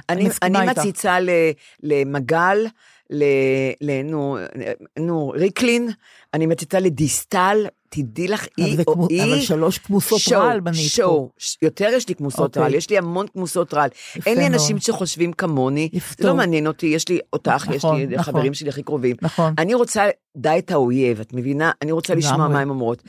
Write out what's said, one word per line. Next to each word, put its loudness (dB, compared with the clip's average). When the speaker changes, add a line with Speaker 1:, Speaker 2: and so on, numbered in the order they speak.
Speaker 1:
אני 0
Speaker 2:
אני, 2
Speaker 1:
מסכימה 0
Speaker 2:
אני 2
Speaker 1:
איתך. -2
Speaker 2:
מציצה 0
ל-, 0
למגל, 2
ל-, 0
ל-, -2
נו, -4
נו, -2
ריקלין, 0
אני 2
מציצה 0
לדיסטל, 0
תדעי -4
לך, -4
Speaker 1:
אבל 2
Speaker 2:
היא 0
Speaker 1:
זה 0
Speaker 2:
או 4
Speaker 1:
כמו, 2
Speaker 2:
היא, 2
Speaker 1:
אבל 2
שלוש 0
כמוסות 0
Speaker 2:
שואו, 2
Speaker 1:
רעל 2
בנית -2
פה. -2
Speaker 2:
שואו, 2
ש-, -8
יותר 2
יש -2
לי -4
כמוסות -4
Speaker 1:
אוקיי. 0
Speaker 2:
רעל, 2
יש -2
לי 2
המון -2
כמוסות -4
רעל. 2
Speaker 1:
יפה -2
Speaker 2:
אין 2
לי 4
Speaker 1:
מאוד. 2
Speaker 2:
אנשים 0
שחושבים -2
כמוני, 0
Speaker 1:
יפה. -6
Speaker 2:
זה 2
לא 4
מעניין 2
אותי, -2
יש 0
לי 0
אותך, -2
יש 0
Speaker 1:
נכון, 2
Speaker 2:
לי -2
Speaker 1:
נכון. -4
Speaker 2:
חברים 0
שלי -8
הכי -8
קרובים. -2
Speaker 1:
נכון. 0
Speaker 2:
אני 2
רוצה, 0
דע 0
את -4
האויב, 2
את -12
מבינה? -2
אני -4
רוצה -2
לשמוע 0
Speaker 1:
לגמרי. 2
Speaker 2:
מה 2
הם -2
אומרות, -4